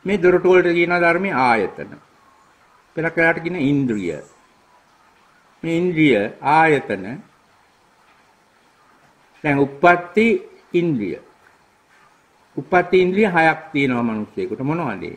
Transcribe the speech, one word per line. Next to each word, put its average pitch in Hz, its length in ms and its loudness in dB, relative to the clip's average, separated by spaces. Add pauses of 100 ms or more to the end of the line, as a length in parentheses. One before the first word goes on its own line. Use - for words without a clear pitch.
මේ 190 140 -2
දොරටු 180 300 2
වලට 175 260 4
කියන 170 180 0
ධර්මයේ 175 420 0
ආයතන. 110 560 -2 (1040)
පෙරක් 165 200 -4
වෙලාවට 165 260 2
කියන 170 140 -6
ඉන්ද්‍රිය. 123 640 -2 (1400)
මේ 165 140 -4
ඉන්ද්‍රිය 156 420 2 (200)
ආයතන 139 680 2 (2500)
දැන් 143 140 0
උප්පත්ති 175 680 2 (440)
ඉන්ද්‍රිය. 135 480 -2 (1400)
උප්පත්ති 180 420 0
ඉන්ද්‍රිය 190 300 2
හයක් 160 400 2
තියෙනවා 131 340 -2
මිනිස්සෙකුට. 107 580 -6
මොනවද? 139 440 -6 (120)